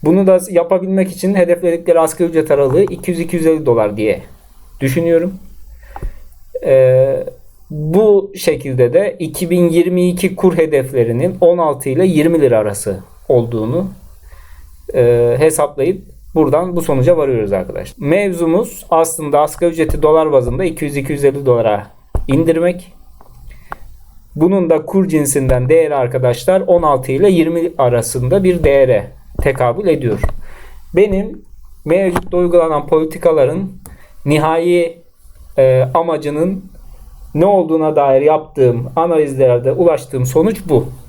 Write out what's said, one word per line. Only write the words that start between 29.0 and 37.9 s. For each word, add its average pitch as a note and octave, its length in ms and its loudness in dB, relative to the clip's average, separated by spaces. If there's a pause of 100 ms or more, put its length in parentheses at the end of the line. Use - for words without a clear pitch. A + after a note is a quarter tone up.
tekabül C3 460 -2
ediyor. B2+ 320 0 (760)
Benim G3 460 0 (440)
mevcutta F3+ 520 -2
uygulanan E3 500 2
politikaların D#3+ 840 0 (540)
nihai, E3 720 0 (600)
e, C3 360 4
amacının E3 720 -2 (720)
ne D#3+ 100 2
olduğuna D#3+ 500 0